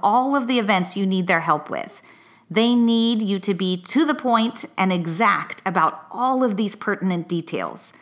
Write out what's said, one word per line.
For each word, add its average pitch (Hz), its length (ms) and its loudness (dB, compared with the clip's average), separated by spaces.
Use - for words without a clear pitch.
all 254 340 2
of 247 100 0
the 247 120 2
events 196 360 0
you 196 120 -2
need 185 200 0
their 175 140 4
help 156 300 -2
with. - 320 -8
They 226 240 4
need 233 480 2
you 196 160 -2
to 190 160 -2
be 185 240 -2
to 269 260 0
the 294 100 0
point 226 520 0
and 190 160 2
exact 170 720 0
about 170 460 0
all 254 340 0
of 202 140 0
these 208 180 0
pertinent 180 520 -2
details. - 720 -6